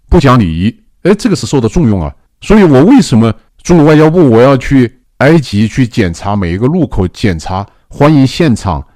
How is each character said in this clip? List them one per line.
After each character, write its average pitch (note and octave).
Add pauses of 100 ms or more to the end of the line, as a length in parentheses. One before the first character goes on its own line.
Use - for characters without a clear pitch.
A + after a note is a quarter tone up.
(100)
不 F3+
讲 B2+
礼 G#2
仪， E2+ (280)
哎， G#3
这 G#3
个 F3+
是 -
受 C#3+
到 A2+
重 E3
用 G2
啊。 C#2+ (280)
所 G#3+
以 G3+
我 C#3+
为 B3
什 C#3
么 A2+ (280)
中 F3
国 D3
外 D#3
交 D#3
部 D#3+
我 A2+
要 C#3
去 B2+ (180)
埃 D#3
及 A2+
去 B2
检 F#2+
查 G2+
每 F2+
一 F#2
个 A#2
路 D#3
口， F#2
检 F2
查 F#2 (220)
欢 D3
迎 C3+
现 C#3
场， D#2